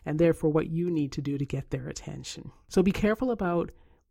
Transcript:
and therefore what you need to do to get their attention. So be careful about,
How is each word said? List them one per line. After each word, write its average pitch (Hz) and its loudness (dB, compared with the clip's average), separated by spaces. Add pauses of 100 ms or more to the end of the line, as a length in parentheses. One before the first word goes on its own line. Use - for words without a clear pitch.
and 151 0
therefore 165 4
what 156 2
you 170 0
need 151 0
to 151 -6
do 143 -2
to 139 -2
get - -6
their 131 -4
attention. - -12 (160)
So 185 4
be 196 4
careful 220 0
about, 175 0 (400)